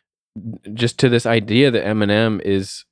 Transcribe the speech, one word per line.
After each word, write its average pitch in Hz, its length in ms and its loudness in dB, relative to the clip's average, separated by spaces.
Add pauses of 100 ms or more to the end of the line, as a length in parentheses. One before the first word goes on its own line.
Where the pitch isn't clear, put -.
(760)
just 117 240 -4
to 135 100 4
this 120 160 2
idea 113 460 2
that 113 140 0
Eminem 107 580 0
is 98 500 -4